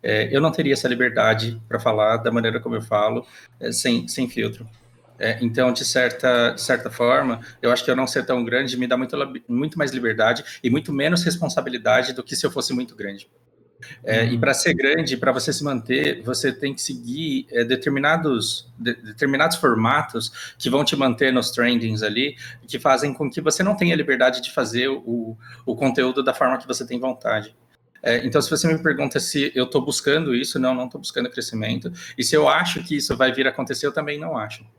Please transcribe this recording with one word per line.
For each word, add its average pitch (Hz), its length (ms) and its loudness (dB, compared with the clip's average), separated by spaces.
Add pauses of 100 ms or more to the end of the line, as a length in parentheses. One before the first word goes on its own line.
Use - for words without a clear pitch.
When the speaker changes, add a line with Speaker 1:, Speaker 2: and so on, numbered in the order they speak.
Speaker 1:
É, 110 320 0
eu 139 40 4
não 156 120 4
teria 139 220 0
essa 131 140 -2
liberdade 117 800 2
pra 117 120 -2
falar 110 380 4
da 113 140 0
maneira 113 280 0
como 117 160 -6
eu 107 60 -4
falo, 110 440 0 (340)
é, 120 120 -6
sem, 120 360 0
sem 123 220 -4
filtro. 113 380 -6 (520)
É, 113 220 -2
então, 123 320 2
de 117 100 -4
certa, 123 680 2
de 117 100 -8
certa - 300 -2
forma, 123 500 2 (180)
eu 120 120 4
acho 127 120 2
que - 60 -4
eu 127 60 4
não 131 100 0
ser 127 180 -2
tão 127 220 0
grande 123 320 0
me 127 80 -2
dá 123 100 2
muito 131 220 -2
lab-, 135 320 -6
muito 135 260 -2
mais 143 160 0
liberdade 117 520 2 (200)
e 127 60 2
muito 151 240 0
menos 160 300 2
responsabilidade 127 920 0
do 127 100 -8
que - 120 -8
se - 100 -2
eu 127 60 2
fosse 131 200 -4
muito 127 240 -6
grande. 98 320 -12 (760)
É, 113 200 2
Speaker 2:
Uhum. 117 100 2
Speaker 1:
e 120 60 0
pra 139 140 2
ser 160 220 2
grande, 139 420 2
pra 135 140 2
você 131 220 0
se - 100 -4
manter, 135 600 -2
você 127 280 -2
tem 139 220 -6
que - 80 -10
seguir, 131 680 -6
é, 120 120 2
determinados, 139 1120 0
de-, 117 180 -4
determinados 139 600 0
formatos 120 1000 0
que - 120 -4
vão 139 160 2
te 165 100 0
manter 131 380 2
nos 123 160 2
trendings 117 540 0
ali, 120 320 -2 (320)
que 139 100 -8
fazem 139 340 2
com 139 180 -4
que 156 120 -6
você 156 220 0
não 196 120 2
tenha 170 200 4
liberdade 131 460 4
de - 100 -8
fazer 123 360 0
o, 117 480 -4 (300)
o 117 100 -2
conteúdo 127 480 2
da 127 100 2
forma 131 260 2
que - 80 -18
você 127 180 -6
tem 120 140 -6
vontade. 113 560 -4 (480)
É, 120 220 2
então, 131 160 4
se - 100 0
você 160 200 2
me 160 100 2
pergunta 143 380 0
se 143 360 -2
eu 127 100 2
tô 131 160 0
buscando 143 540 0
isso, 135 240 -2
não, 127 160 2
não 127 120 -4
tô 139 120 -12
buscando - 300 -6
crescimento. 113 640 -6 (240)
E - 80 -4
se - 120 0
eu 151 120 6
acho 160 360 0
que 151 140 -4
isso 135 200 -2
vai 127 140 4
vir 131 160 0
a - 20 4
acontecer, 131 380 -4
eu 139 40 0
também 147 280 -4
não 156 180 -6
acho. 107 260 -8 (160)